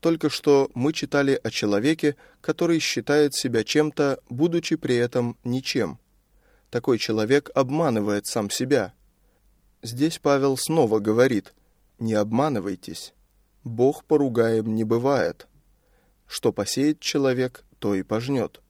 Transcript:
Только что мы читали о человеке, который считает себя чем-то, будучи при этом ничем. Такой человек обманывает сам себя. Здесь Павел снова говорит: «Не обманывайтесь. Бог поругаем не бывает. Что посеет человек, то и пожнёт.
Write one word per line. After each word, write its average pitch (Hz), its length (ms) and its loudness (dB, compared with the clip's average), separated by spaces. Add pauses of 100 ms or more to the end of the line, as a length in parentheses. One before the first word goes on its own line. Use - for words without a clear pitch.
Только 165 300 0
что 139 440 2
мы 135 180 0
читали 139 500 0
о 110 80 -4
человеке, 139 680 0 (240)
который 165 380 0
считает 147 560 0
себя 117 280 -2
чем-то, 151 640 0
будучи 165 480 -2
при 127 200 -2
этом 120 480 -2
ничем. 123 540 -4 (720)
Такой 120 280 0
человек 113 560 0
обманывает 123 720 0
сам 104 240 -4
себя. 127 440 -2 (880)
Здесь 127 360 -2
Павел 139 380 2
снова 131 420 2
говорит: 110 560 2 (440)
«Не 113 160 -2
обманывайтесь. 107 1000 -2 (520)
Бог 123 400 0
поругаем 113 680 2
не 113 80 0
бывает. 113 640 0 (800)
Что - 260 -2
посеет 139 460 -2
человек, 127 640 -2 (140)
то 101 160 -2
и 95 80 -2
пожнёт. 117 680 -4